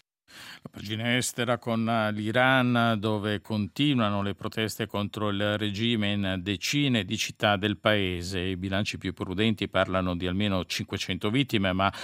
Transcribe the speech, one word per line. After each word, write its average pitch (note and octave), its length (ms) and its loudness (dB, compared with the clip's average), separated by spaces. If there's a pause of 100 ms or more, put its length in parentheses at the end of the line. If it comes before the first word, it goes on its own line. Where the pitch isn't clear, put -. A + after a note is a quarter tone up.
(640)
La - 100 -14
pagina A2 460 -2
estera A#2+ 400 0
con, A2+ 320 -2
eh, A2 220 2
l'Iran, A#2 880 4
dove G#2 420 0
continuano G#2+ 800 0
le G2 140 -4
proteste G#2+ 500 -4
contro G2+ 440 -4
il G#2 280 0
regime G#2+ 540 0
in G2 320 -2
decine A#2+ 600 0
di G#2 140 -4
città - 380 2
del G2+ 240 0
paese. F#2 600 0
I F#2 180 -2
bilanci G2 420 -4
più F#2+ 140 -4
prudenti G2+ 560 0
parlano F#2 460 2
di F2+ 120 -2
almeno F#2+ 380 0
cinquecento G2+ 680 -4
vittime, A2+ 420 2
ma F#2+ 180 4 (120)